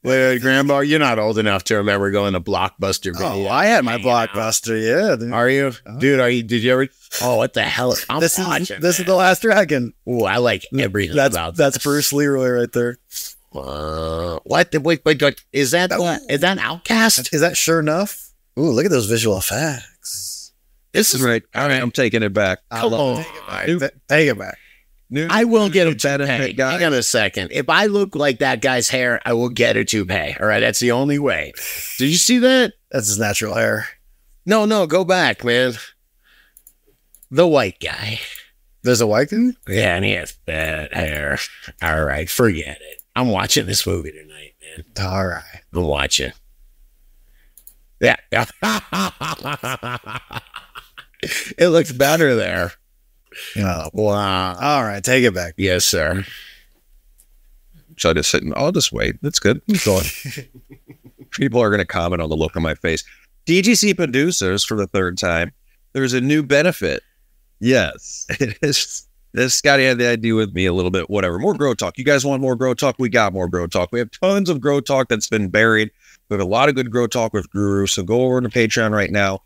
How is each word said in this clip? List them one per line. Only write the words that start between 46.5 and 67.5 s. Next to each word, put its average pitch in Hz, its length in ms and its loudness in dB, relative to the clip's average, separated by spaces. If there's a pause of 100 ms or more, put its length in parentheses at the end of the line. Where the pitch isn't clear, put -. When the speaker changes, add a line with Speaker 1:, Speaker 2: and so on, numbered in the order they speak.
Speaker 1:
Yeah. - 160 2 (440)
<laughs> 143 1800 -6 (1200)
It 180 120 4
looks 165 220 2
better 139 440 2
there. 87 380 -2 (840)
Speaker 2:
Oh. 87 360 -2
Speaker 1:
Wow. 98 640 0
Speaker 2:
All 139 240 0
right, 101 200 -6
take 127 200 4
it 110 100 4
back. 87 240 -6
Speaker 1:
Yes, 90 260 2
sir. 87 400 0 (1700)
Speaker 3:
So 170 140 2
I - 20 2
just - 160 0
sit - 140 0
and 76 120 -6
I'll 151 160 0
just 185 200 0
wait. 55 300 -2
That's 147 180 -4
good. - 220 0 (220)
Go 98 140 4
on. 85 60 0 (640)
Speaker 2:
<laughs> - 640 -20
Speaker 3:
People 123 300 0
are 107 100 4
gonna 101 140 2
comment 87 360 -2
on 78 80 -4
the 78 80 -2
look 78 180 -2
on 87 60 -2
my 78 140 0
face. 82 280 -2 (420)
D 175 180 4
G 233 120 4
C 202 180 2
producers 131 680 0
for 110 140 -4
the 98 100 -2
third 92 300 -2
time. 87 340 -2 (420)
There's 131 200 -2
a 127 80 0
new 147 220 2
benefit. 143 580 0 (580)